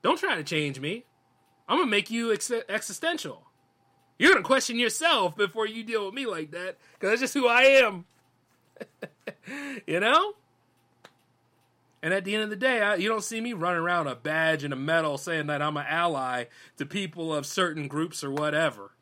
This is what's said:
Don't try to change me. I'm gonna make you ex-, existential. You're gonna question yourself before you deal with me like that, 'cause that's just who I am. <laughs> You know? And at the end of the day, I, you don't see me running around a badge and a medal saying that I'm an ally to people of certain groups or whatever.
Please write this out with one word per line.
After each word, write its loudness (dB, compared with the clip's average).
Don't 2
try 0
to -4
change -2
me. -6
I'm 4
gonna 2
make 0
you -2
ex-, -2
existential. -6
You're 8
gonna 6
question 2
yourself 2
before -2
you -8
deal -4
with -10
me -6
like -6
that, -10
'cause 0
that's 2
just -2
who 2
I 6
am. 6
<laughs> -20
You 0
know? 4
And 0
at -2
the -4
end -2
of -6
the -6
day, 2
I, 2
you 0
don't 0
see -6
me -4
running 0
around 0
a -6
badge 0
and -4
a -4
medal 0
saying -4
that -2
I'm -2
an -6
ally 0
to -6
people -6
of -2
certain -2
groups -6
or -6
whatever. -2